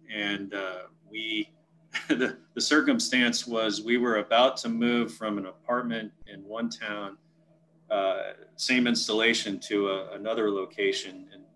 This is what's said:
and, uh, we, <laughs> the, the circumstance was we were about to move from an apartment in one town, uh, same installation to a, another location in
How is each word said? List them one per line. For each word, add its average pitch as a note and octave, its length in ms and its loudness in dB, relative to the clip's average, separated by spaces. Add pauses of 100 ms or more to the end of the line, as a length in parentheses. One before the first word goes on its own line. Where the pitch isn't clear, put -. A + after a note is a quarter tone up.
(120)
and, G2+ 420 -4
uh, F#2 300 -6 (280)
we, A2 400 -4 (280)
<laughs> - 280 -10
the, B2+ 300 2 (180)
the A#2+ 60 -4
circumstance B2+ 840 4
was A2 360 0
we A#2 160 2
were A#2+ 200 2
about A#2 400 4
to A#2+ 120 -4
move A#2 440 2
from G#2+ 240 -4
an F#2+ 80 -4
apartment A#2 680 -4 (140)
in G2 180 -16
one A2+ 260 -4
town, G#2 480 -8 (760)
uh, G2 420 0 (220)
same B2 320 2
installation A2 720 2
to G2+ 300 0
a, F#2+ 240 -4
another G#2+ 360 0
location G2 840 -2
in - 80 -20 (140)